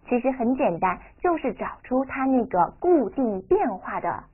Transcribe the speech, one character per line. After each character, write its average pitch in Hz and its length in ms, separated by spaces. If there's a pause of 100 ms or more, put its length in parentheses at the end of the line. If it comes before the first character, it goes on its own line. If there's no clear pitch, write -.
其 247 140
实 262 100
很 254 240
简 202 240
单， 180 180 (220)
就 349 180
是 262 160
找 202 140 (160)
出 262 220
它 262 200
那 262 200
个 175 340
固 320 300
定 214 320
变 359 280 (100)
化 - 200
的 165 240 (100)